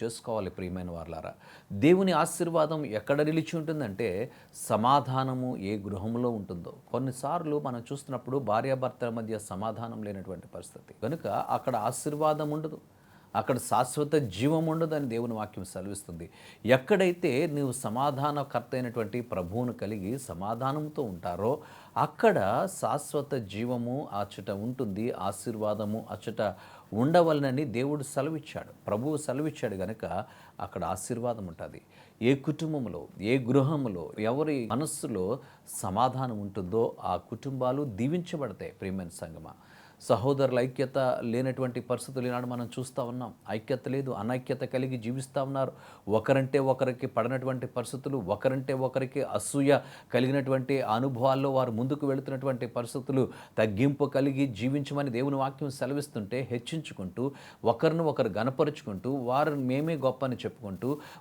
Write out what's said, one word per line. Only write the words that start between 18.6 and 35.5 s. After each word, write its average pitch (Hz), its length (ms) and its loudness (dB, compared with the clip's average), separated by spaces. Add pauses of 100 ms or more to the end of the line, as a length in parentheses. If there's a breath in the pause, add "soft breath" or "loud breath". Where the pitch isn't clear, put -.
అయినటువంటి 120 460 -2
ప్రభువును 113 520 -2
కలిగి 104 460 -4
సమాధానంతో 131 840 -4
ఉంటారో 92 560 -2 (380 loud breath)
అక్కడ 143 720 4 (120)
శాశ్వత 139 540 -2
జీవము 120 800 -4
అచ్చట 101 380 -6
ఉంటుంది, 110 640 -2
ఆశీర్వాదము 107 960 -2
అచ్చట 101 440 -2 (380 loud breath)
ఉండవలనని 143 720 4
దేవుడు 135 380 -2
సెలవిచ్చాడు, - 840 -6
ప్రభువు 123 300 0
సెలవిచ్చాడు 135 580 -2
గనుక 92 500 -4 (360 loud breath)
అక్కడ 98 240 -6
ఆశీర్వాదం 113 600 -4
ఉంటుంది. 80 360 -12 (400 loud breath)
ఏ 123 120 8
కుటుంబంలో, 139 720 -2 (140)
ఏ 113 180 4
గృహంలో, 131 800 2
ఎవరి 131 520 0
మనస్సులో 120 680 -2 (300 loud breath)